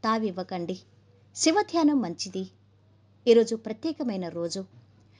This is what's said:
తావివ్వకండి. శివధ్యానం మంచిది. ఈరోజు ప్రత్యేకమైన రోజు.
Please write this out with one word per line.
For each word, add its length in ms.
తావివ్వకండి. 720
శివధ్యానం 640
మంచిది. 420
ఈరోజు 300
ప్రత్యేకమైన 720
రోజు. 320